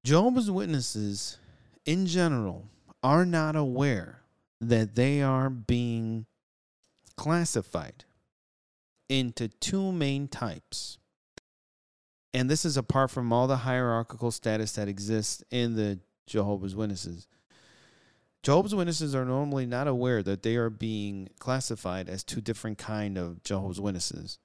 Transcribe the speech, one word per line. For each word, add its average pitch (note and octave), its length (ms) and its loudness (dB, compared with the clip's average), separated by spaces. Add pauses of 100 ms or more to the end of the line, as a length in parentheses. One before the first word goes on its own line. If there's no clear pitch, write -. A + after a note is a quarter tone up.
Jehovah's G#3 480 4
Witnesses, B2+ 840 -2 (480)
in F3+ 200 2
general, C#3+ 640 2 (320)
are D3+ 240 6
not D#3+ 300 2
aware C3 680 0 (380)
that A2+ 360 4
they C#3 260 4
are C3+ 280 2
being A2+ 760 -2 (920)
classified D3 880 -2 (1040)
into B2 400 0
two F#3+ 460 -2
main C#3 340 0
types. - 720 -8 (1400)
And B2+ 160 2
this D3+ 160 0
is D3+ 100 0
apart C3+ 360 2
from A#2+ 200 -2
all B2 160 4
the C3+ 100 2
hierarchical A#2+ 760 0
status A2 420 -2
that G#2 160 -4
exists G#2 520 -2 (100)
in A#2+ 240 0
the G#2 240 0 (280)
Jehovah's G2 480 -2
Witnesses. F#2+ 520 -6 (1120)
Jehovah's G3 340 2
Witnesses D#3+ 400 -2
are C3 80 0
normally C3+ 420 -2
not A#2+ 220 -2
aware B2 340 2
that G2 220 -2
they A2+ 140 2
are A#2 120 0
being G#2 600 -6 (100)
classified F#2+ 680 -4
as F#2+ 160 -8
two - 160 -6
different A2 360 -6
kind G#2 400 -4
of F2 260 -6
Jehovah's F#2+ 360 -4
Witnesses. F#2 640 -6